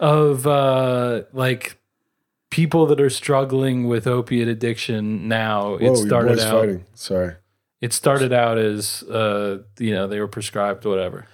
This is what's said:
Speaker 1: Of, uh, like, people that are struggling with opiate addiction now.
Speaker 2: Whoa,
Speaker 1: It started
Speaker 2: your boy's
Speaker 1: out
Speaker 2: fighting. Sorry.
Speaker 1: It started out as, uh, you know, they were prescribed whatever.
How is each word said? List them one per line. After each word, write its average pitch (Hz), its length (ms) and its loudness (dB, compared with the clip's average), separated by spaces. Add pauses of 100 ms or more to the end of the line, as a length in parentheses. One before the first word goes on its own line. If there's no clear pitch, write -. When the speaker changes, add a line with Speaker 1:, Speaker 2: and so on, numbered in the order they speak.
Speaker 1:
Of, 147 460 4
uh, 131 760 0 (100)
like, 127 460 -4 (720)
people 160 360 2
that 143 140 4
are 139 100 4
struggling 131 800 0
with 117 180 0
opiate 120 420 0
addiction 110 800 -4
now. 107 500 -2
Speaker 2:
Whoa, 127 140 4
Speaker 1:
It 127 40 4
started 117 320 2
Speaker 2:
your 117 80 4
boy's 110 80 2
Speaker 1:
out 110 160 2
Speaker 2:
fighting. 98 240 -2 (100)
Sorry. 90 400 -4 (460)
Speaker 1:
It 117 120 -4
started 135 400 2
out 117 260 2
as, 104 460 -2
uh, 104 540 -2 (200)
you 110 160 -2
know, 95 140 -2
they 104 120 -4
were 104 80 -4
prescribed 101 560 -4
whatever. 95 500 -4